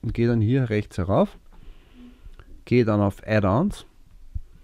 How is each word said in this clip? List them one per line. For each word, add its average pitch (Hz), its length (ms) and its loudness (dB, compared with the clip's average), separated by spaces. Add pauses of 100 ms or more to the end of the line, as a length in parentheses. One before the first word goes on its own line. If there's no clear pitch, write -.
und 113 120 -4
gehe 117 140 0
dann 117 120 2
hier 120 300 2
rechts 107 280 -4
herauf, 104 400 0 (1300)
gehe 120 200 4
dann 104 160 0
auf 101 260 0
Add-ons, 107 600 0 (760)